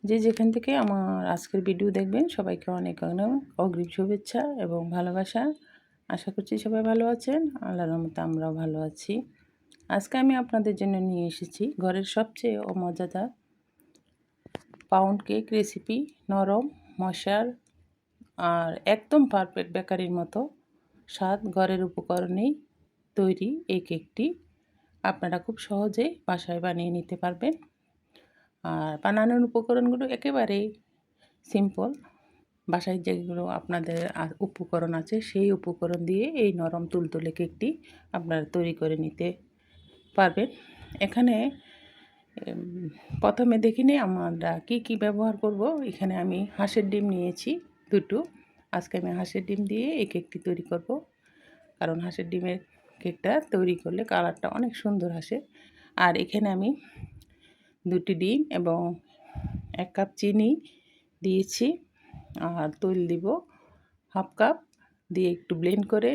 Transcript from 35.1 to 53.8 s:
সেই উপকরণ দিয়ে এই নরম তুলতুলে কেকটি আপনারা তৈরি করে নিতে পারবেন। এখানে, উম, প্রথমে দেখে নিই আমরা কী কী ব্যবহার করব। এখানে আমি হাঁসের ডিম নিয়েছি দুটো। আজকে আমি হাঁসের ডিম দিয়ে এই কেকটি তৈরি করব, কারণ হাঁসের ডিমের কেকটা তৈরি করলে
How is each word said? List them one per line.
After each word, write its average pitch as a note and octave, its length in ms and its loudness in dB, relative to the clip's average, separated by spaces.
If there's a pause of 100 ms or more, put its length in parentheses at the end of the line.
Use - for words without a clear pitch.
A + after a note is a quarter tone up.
সেই G3+ 300 2
উপকরণ F3 540 -2
দিয়ে F#3+ 200 2 (100)
এই G#3+ 180 4
নরম E3+ 340 -2
তুলতুলে E3 440 -2
কেকটি F3 380 -2 (440)
আপনারা E3 320 -2
তৈরি E3+ 280 0
করে D#3 240 0
নিতে D#3+ 300 -4 (880)
পারবেন। G3 320 6 (520)
এখানে, A#3 360 4 (1000)
উম, F3 500 -8 (320)
প্রথমে A3+ 380 6
দেখে A3+ 260 4
নিই C#4 160 8
আমরা F3 600 0
কী A#3+ 200 -4
কী A3+ 160 -4
ব্যবহার G#3 420 0
করব। G#3+ 240 0 (220)
এখানে F#3+ 340 -2
আমি F3+ 220 -2 (120)
হাঁসের G3+ 380 0
ডিম G#3 200 0
নিয়েছি F3+ 420 -2 (380)
দুটো। G3+ 280 2 (560)
আজকে F3+ 240 -4
আমি F3 140 -2
হাঁসের F#3 340 -4
ডিম G3 200 -4
দিয়ে A3 300 -2
এই A3 120 -2
কেকটি F3 320 -6
তৈরি F3 240 -4
করব, E3+ 240 -6 (840)
কারণ E3 260 -2
হাঁসের F3 300 -6
ডিমের F3+ 300 -2 (400)
কেকটা F3+ 320 -2 (180)
তৈরি F#3 260 2
করলে F3+ 300 -4